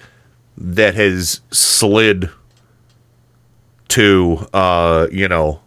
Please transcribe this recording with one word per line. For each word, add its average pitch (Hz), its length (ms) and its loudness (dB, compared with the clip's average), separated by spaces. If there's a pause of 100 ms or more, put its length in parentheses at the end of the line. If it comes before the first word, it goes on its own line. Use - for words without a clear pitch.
(560)
that 92 380 0
has 92 460 -2 (100)
slid 104 800 0 (1600)
to, 92 640 2
uh, 85 580 0
you 95 180 -4
know 78 380 -2